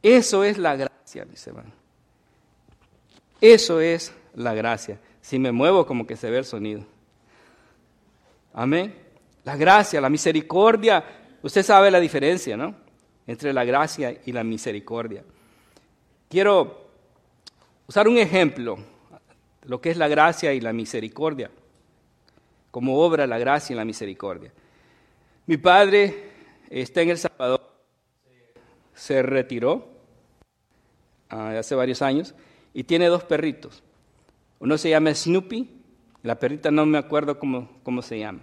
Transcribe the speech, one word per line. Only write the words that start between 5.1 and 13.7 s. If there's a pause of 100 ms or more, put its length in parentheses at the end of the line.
Si
me
muevo,
como
que
se
ve
el
sonido. (1700)
Amén. (500)
La
gracia,
la
misericordia, (380)
usted
sabe
la
diferencia,
¿no? (520)
Entre
la
gracia